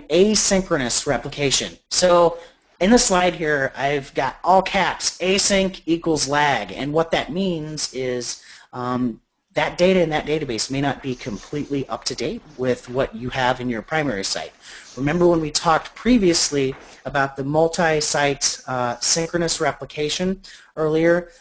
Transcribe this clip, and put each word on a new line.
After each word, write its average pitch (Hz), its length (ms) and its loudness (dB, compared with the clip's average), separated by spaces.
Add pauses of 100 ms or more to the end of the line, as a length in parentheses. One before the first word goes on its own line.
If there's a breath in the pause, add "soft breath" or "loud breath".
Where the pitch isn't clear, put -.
(100)
asynchronous 185 960 2
replication. 131 720 -2 (120)
So 175 480 4 (420 loud breath)
in 190 100 4
the 240 80 8
slide 180 360 4
here, 151 420 -2
I've 139 380 -2
got 139 280 -2
all 185 200 6
caps, 180 560 -2
async 190 680 0
equals 160 420 0
lag, 135 440 2
and 131 200 -6
what 165 200 0
that 135 200 -2
means 160 640 -4
is, 123 480 -6 (300 loud breath)
um, 123 480 -4 (340)
that 151 220 0
data 185 240 4
in 165 100 2
that 151 160 -2
database 139 440 -4
may 135 100 -2
not 139 220 -2
be 131 120 -4
completely 135 720 -6
up 113 160 -8
to - 100 -6
date 139 280 -6 (140)
with 127 320 -2
what 123 260 -2
you 117 160 -8
have 127 300 0
in 123 80 -4
your 113 140 -4
primary 135 420 -2
site. - 280 -6 (440 loud breath)
Remember 156 300 2
when 170 140 4
we 151 100 -4
talked - 440 0
previously 165 800 2 (300 loud breath)
about 139 320 -2
the 139 80 -8
multi-site, 156 1200 0
uh, 123 340 -2
synchronous 165 600 -2
replication 151 800 -4 (360 loud breath)
earlier? 165 540 2 (100)